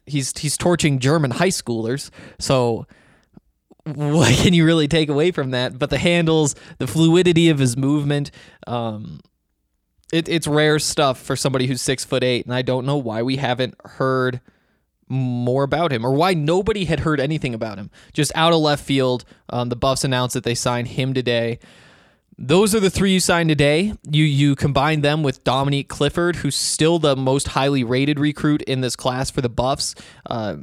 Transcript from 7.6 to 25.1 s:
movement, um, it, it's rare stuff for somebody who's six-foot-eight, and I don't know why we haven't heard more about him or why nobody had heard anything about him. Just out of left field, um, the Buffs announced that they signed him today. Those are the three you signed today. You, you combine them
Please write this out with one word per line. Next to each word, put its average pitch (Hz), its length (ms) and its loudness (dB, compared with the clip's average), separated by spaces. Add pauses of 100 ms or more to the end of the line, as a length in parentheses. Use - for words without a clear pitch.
movement, 143 540 0 (340)
um, 107 540 -8 (920)
it, 165 160 -2
it's 160 200 -2
rare 151 320 2
stuff 139 420 0
for 135 140 -4
somebody 131 320 -2
who's 135 160 -4
six-foot-eight, 127 640 -2
and 123 80 -4
I 127 80 -2
don't 127 240 -2
know 143 100 0
why 113 240 -4
we 131 140 -2
haven't 127 400 -2 (100)
heard 127 560 -2 (640)
more 127 560 -2
about 147 300 0
him 113 100 -2
or 131 100 0
why 170 200 2
nobody 185 500 0
had 147 180 -2
heard 151 180 0
anything 143 340 -2
about 110 240 -8
him. 98 140 -14 (200)
Just 147 220 -2
out 165 180 4
of 165 80 4
left 147 240 2
field, 127 400 0 (260)
um, 120 200 -4
the 120 60 -4
Buffs 131 280 0
announced 127 300 0
that 123 100 -4
they 120 120 -2
signed 120 340 -2
him 131 240 -4
today. 120 460 -2 (800)
Those 185 360 2
are 226 40 2
the 190 120 2
three 190 220 2
you 185 60 4
signed 170 300 2
today. 151 440 2 (180)
You, 151 120 4
you 143 320 2
combine 147 460 0
them 147 220 0